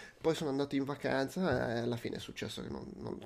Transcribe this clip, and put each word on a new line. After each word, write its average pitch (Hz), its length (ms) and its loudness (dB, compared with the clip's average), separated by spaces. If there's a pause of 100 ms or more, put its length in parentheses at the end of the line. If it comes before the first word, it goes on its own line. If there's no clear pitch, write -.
(220)
Poi 160 140 4
sono 156 160 0
andato 139 240 2
in 139 80 4
vacanza 135 920 2
e 117 40 2
alla 120 180 0
fine - 200 -4
è - 20 -6
successo - 420 -6
che - 80 -6
non, 69 160 -6 (120)
non... - 280 -4